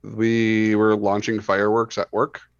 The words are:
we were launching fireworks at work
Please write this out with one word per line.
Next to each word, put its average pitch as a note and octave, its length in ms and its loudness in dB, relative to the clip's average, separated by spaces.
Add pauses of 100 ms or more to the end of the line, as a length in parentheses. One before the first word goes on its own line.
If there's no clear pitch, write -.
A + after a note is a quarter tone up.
we A2 720 0
were G#2+ 200 4
launching G#2 460 -2
fireworks G#2+ 580 0
at - 140 -4
work C#3 260 -4 (200)